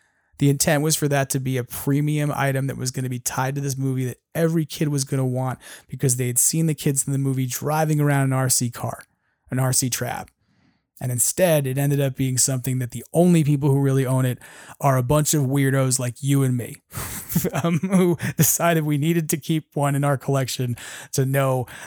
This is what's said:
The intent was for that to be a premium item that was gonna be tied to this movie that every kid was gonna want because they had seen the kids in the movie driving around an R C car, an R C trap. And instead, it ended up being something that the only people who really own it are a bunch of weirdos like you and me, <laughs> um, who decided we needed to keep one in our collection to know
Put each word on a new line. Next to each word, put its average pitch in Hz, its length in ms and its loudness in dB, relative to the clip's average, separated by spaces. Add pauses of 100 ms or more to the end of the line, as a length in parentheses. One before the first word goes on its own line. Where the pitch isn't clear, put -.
(380)
The 143 120 2
intent 143 340 2
was 156 120 0
for 147 140 -2
that 139 220 0
to 139 80 -2
be 131 180 -4
a 120 80 -4
premium 147 680 0
item 135 340 0
that 123 100 -6
was 127 140 -6
gonna 127 180 -6
be 123 100 -6
tied 131 360 -4
to 143 60 -4
this 135 160 -4
movie 131 280 -2
that 120 140 -8 (140)
every 160 320 2
kid - 220 -4
was 143 160 0
gonna 135 220 -2
want 127 340 -4 (300)
because 127 260 0
they 127 120 -2
had 123 120 -2
seen 160 260 2
the 156 80 2
kids 143 320 -2
in 143 60 -4
the 135 80 0
movie 131 260 0
driving 151 540 0
around 143 240 2
an 135 100 0
R 131 140 0
C 123 220 0
car, 117 340 -8 (480)
an 127 80 -2
R 131 140 0
C 127 160 0
trap. 98 400 -6 (720)
And 123 120 -4
instead, 151 520 2
it 131 120 -2
ended 143 240 2
up 135 160 -2
being 131 200 0
something 127 420 0
that 123 120 -6
the 117 220 -10
only 165 320 6
people 143 240 2
who 139 100 4
really 135 260 2
own 127 200 2
it 123 120 -2 (440)
are 135 160 4
a 123 60 2
bunch 147 300 2
of 147 100 2
weirdos 135 540 2
like 123 240 -6
you 139 220 2
and 127 140 2
me, 117 240 -8 (360)
<laughs> - 460 -2
um, 170 160 0
who 185 380 2 (180)
decided 165 480 2
we 147 140 0
needed 165 320 0
to 165 80 0
keep 156 400 -4
one 143 180 0
in 139 80 0
our 143 140 2
collection 131 580 -2 (380)
to 135 120 2
know 135 420 0 (200)